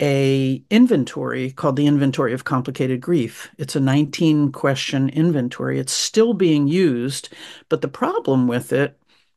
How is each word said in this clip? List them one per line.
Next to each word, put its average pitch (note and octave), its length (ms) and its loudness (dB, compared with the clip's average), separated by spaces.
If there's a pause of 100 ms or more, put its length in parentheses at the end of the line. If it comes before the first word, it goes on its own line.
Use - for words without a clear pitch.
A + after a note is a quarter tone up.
a C3+ 680 0
inventory C3+ 840 2
called C#3 240 0
the D3 100 2
Inventory C#3 460 2
of C3 120 -6
Complicated C3 560 -4
Grief. C#3 580 -4
It's D3 180 -6
a C#3+ 40 0
nineteen D3 720 2
question C3+ 580 -2
inventory. C3+ 680 -2
It's C3 140 -6
still A3+ 400 2
being D#3 360 2
used, C#3 600 0 (400)
but D3+ 120 0
the C#3 80 -4
problem C#3 580 0
with B2 260 -2
it, C#3 260 -2 (380)